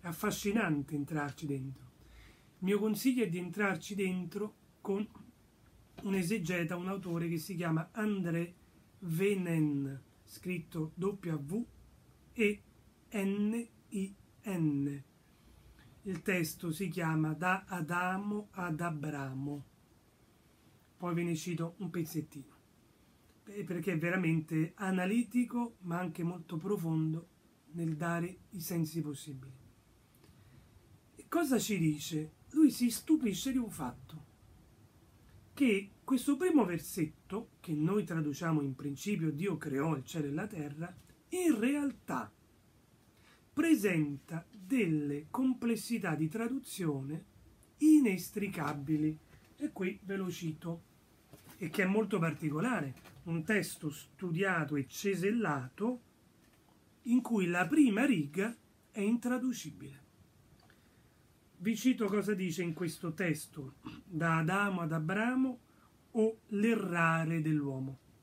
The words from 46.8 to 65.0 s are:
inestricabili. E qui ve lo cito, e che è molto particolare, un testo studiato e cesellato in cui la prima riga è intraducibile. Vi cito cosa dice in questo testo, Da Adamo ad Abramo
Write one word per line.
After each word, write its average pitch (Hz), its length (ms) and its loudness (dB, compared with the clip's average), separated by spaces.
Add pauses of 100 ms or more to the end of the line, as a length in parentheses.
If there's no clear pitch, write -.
inestricabili. 160 1400 2 (380)
E 285 140 -4
qui 190 320 -4
ve 196 140 -6
lo 185 120 -2
cito, 165 540 -6 (720)
e 160 120 -6
che 190 140 0
è - 20 4
molto 202 340 2
particolare, 160 720 0 (300)
un 165 220 -4
testo 180 440 0
studiato 170 840 -2
e 139 100 0
cesellato 196 1160 -2 (1000)
in 247 180 6
cui 208 240 2
la 175 200 4
prima 254 400 6
riga 190 480 2 (380)
è 220 80 -8
intraducibile. 233 1040 -2 (1500)
Vi 208 200 0
cito 240 300 4
cosa 202 260 2
dice 185 300 0
in 170 100 0
questo 170 400 -4
testo, 156 600 -2 (280)
Da 165 360 2
Adamo 190 420 2
ad 156 100 -2
Abramo 226 680 0 (520)